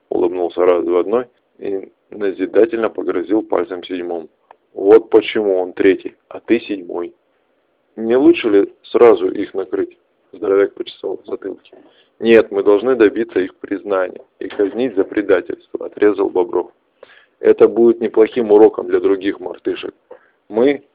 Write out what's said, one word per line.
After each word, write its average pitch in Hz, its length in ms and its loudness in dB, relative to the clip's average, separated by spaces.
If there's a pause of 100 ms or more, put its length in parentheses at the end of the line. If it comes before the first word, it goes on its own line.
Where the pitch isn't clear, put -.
улыбнулся 90 560 -4
раз 87 200 2
два 87 160 -2
одной 117 260 -4 (320)
и 98 340 -10 (180)
назидательно 101 800 -2
погрозил 92 520 -4
пальцем 90 420 -6
седьмому. 87 440 -10 (440)
"Вот 101 380 4
почему 104 480 2
он 90 140 -6
третий, 95 440 0 (120)
а 90 120 -18
ты 117 200 -2
седьмой". 87 540 -10 (800)
"Не 113 200 -2
лучше 143 340 2
ли 101 320 2
сразу 104 460 4
их - 260 -8
накрыть?" — 95 440 -8 (340)
здоровяк 98 420 0
почесал - 480 -12
в - 40 -20
затылке. 95 500 -14 (420)
"Нет, 113 320 4
мы 98 120 -2
должны 104 340 2
добиться 110 440 0
их 92 160 -6
признания 95 680 -6 (160)
и 95 100 -12
казнить 107 480 -4
за 95 80 0
предательство", — - 840 -4
отрезал 98 440 -2
Бобров. 90 420 -4 (680)
"Это 110 300 4
будет 117 320 2
неплохим 110 500 0
уроком 104 380 4
для 92 120 0
других 95 400 -2
мартышек. 87 540 -10 (540)
Мы — 131 360 -2 (100)